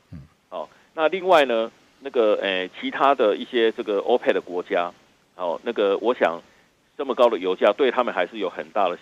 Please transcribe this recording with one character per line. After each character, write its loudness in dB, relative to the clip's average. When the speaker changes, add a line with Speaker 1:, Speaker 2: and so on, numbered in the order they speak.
Speaker 1:
嗯。 -14
Speaker 2:
哦， -8
那 -2
另 -6
外 6
呢， -2
那 -10
个， 2
诶， -2
其 -8
他 2
的 2
一 -10
些 0
这 -10
个 -2
opec 0
的 0
国 -6
家， -2
哦， -6
那 -6
个 2
我 0
想 0
这 -6
么 -2
高 6
的 0
油 0
价 4
对 2
他 0
们 -2
还 0
是 -14
有 -4
很 -10
大 2
的 -4